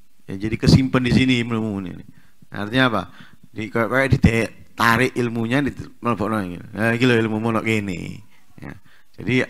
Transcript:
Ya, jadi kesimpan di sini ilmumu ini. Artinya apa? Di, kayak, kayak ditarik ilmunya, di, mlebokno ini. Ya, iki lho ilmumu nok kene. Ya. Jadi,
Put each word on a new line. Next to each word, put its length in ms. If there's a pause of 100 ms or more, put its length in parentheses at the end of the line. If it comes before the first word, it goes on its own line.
(320)
Ya, 160
jadi 80
kesimpan 480
di 80
sini 320
ilmumu 400
ini. 220 (500)
Artinya 320
apa? 160 (480)
Di, 160
kayak, 240
kayak 240
ditarik 1040
ilmunya, 400
di, 160
mlebokno 720
ini. 80 (160)
Ya, 240
iki 80
lho 160
ilmumu 320
nok 160
kene. 560 (400)
Ya. 160 (400)
Jadi, 300